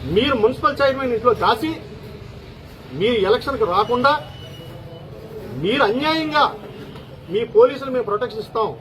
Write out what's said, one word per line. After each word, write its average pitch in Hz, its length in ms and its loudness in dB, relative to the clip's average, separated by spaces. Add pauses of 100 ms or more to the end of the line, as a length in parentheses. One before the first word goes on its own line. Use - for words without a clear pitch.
మీరు 240 300 2
మున్సిపల్ 262 460 2
చైర్మన్ 269 320 2
ఇంట్లో 226 200 4
దాచి 277 420 0 (1160)
మీరు 202 200 2
ఎలక్షన్కి 226 520 2
రాకుండా 247 680 2 (1300)
మీరు 247 220 2
అన్యాయంగా 302 720 2 (760)
మీ 214 160 0
పోలీసులు 262 460 6
మేము 247 120 0
ప్రొటెక్షన్ 214 360 -2
ఇస్తాం 202 420 -2